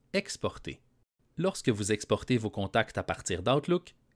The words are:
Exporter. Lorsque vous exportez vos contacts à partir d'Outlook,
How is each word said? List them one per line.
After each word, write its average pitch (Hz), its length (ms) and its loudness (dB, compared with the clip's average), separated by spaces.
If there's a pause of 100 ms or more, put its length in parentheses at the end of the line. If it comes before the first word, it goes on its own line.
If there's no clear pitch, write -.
(140)
Exporter. - 680 -4 (540)
Lorsque 180 340 -2
vous 104 220 2
exportez 107 460 2
vos 110 140 -2
contacts 101 480 0
à 92 40 0
partir 85 380 -4
d'Outlook, 147 540 2 (200)